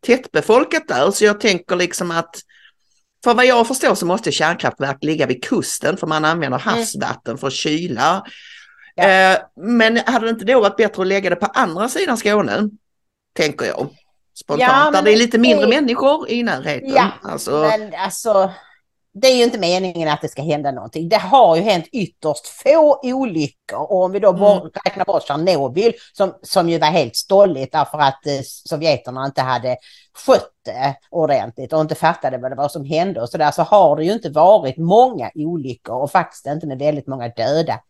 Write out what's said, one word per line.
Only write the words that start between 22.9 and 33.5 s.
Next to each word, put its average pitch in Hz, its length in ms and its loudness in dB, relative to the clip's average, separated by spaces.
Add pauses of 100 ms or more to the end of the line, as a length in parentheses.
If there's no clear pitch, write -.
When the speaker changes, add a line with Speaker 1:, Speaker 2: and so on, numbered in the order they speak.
Speaker 2:
olyckor. 247 760 -6
Och 180 260 -2
om 180 80 -2
vi 202 80 -4
då 208 80 6
Speaker 1:
Mm. 180 120 2
Speaker 2:
bort, 196 440 2
räknar 185 200 -2
bort - 220 -2
Tjernobyl, 156 680 0 (200)
som, 196 300 -2
som 175 260 0
ju 165 100 0
var 151 80 2
helt 151 300 0
stolligt 180 560 2
därför 151 260 -2
att, 139 280 0
eh, 147 60 -4 (120)
sovjeterna 135 840 -4
inte 139 160 -4
hade 127 340 -4 (500)
skött - 240 4 (140)
det 139 300 -6 (160)
ordentligt 135 640 -2
och 156 80 0
inte 156 140 -2
fattade 143 440 -2
vad 127 140 -8
det 131 40 -10
var 143 120 -2
som 147 160 -10
hände 156 360 -2
och 120 80 -6
så 185 100 -8
där, 151 120 4